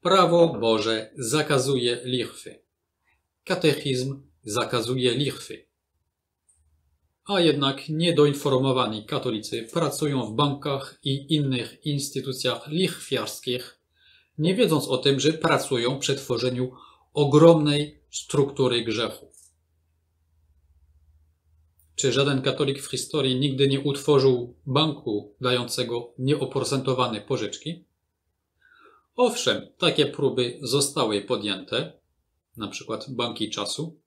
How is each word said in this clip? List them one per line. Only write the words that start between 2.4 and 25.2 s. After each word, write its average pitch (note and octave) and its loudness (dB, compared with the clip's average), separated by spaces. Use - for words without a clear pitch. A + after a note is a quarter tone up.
Katechizm C#3 0
zakazuje A#2+ -2
lichwy. - -6
A G3 0
jednak C#3+ 2
niedoinformowani C3+ 2
katolicy A#2 -6
pracują C#3+ -2
w G#2+ -8
bankach C#3 -2
i C#3 -2
innych C3 -2
instytucjach C3+ -4
lichwiarskich, C3 -6
nie F3 0
wiedząc F3 2
o B2+ 0
tym, C#3 2
że D3+ 2
pracują C3+ 0
przy - -2
tworzeniu B2 -2
ogromnej D3 6
struktury C3+ 0
grzechu. A2+ -6
Czy C3 2
żaden C#3 2
katolik C3+ -2
w - -10
historii C3 -2
nigdy C3+ 2
nie C3+ 2
utworzył C3+ 2
banku C3 -2